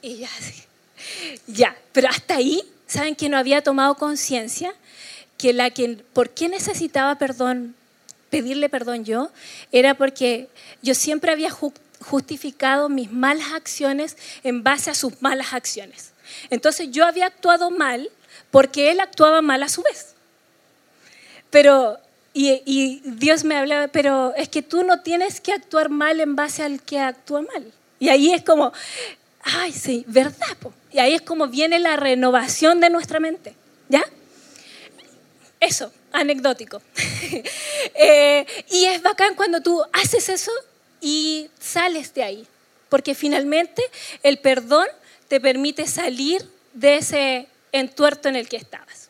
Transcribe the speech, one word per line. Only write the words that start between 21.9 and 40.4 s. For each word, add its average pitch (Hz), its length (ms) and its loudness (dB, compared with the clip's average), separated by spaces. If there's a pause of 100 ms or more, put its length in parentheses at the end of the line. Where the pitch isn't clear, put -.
y, 269 320 2
y 269 380 -2
Dios 285 400 0
me 302 120 0
hablaba, 294 300 0
"Pero 269 500 0
es 330 120 -4
que 302 140 -4
tú 349 200 -2
no 359 200 2
tienes 359 380 -4
que 370 120 -4
actuar 311 380 -2
mal 302 300 0
en 302 140 -2
base 294 300 -4
al 285 180 -8
que 285 160 -8
actúa 277 440 -6
mal". 330 300 -12 (280)
Y 262 80 0
ahí 285 240 6
es 339 100 -2
como, 294 300 4 (680)
"Ay, 349 300 -4
sí, 240 340 -6
¿verdad, 262 540 0
po?". - 120 -18 (200)
Y 285 60 0
ahí 262 160 4
es 330 80 -2
como 311 260 -4
viene 320 300 0
la 330 180 0
renovación 254 840 2
de 339 100 6
nuestra 330 300 -4
mente, 320 340 -6 (340)
¿ya? 277 160 2 (1600)
Eso, 320 320 -2 (200)
anecdótico. 269 720 -2 (120)
<laughs> - 480 -8 (520)
Eh, 285 520 6 (240)
y 359 140 4
es 359 180 0
bacán 392 320 0
cuando 339 260 0
tú 339 220 0 (100)
haces - 360 0
eso 381 240 -6 (480)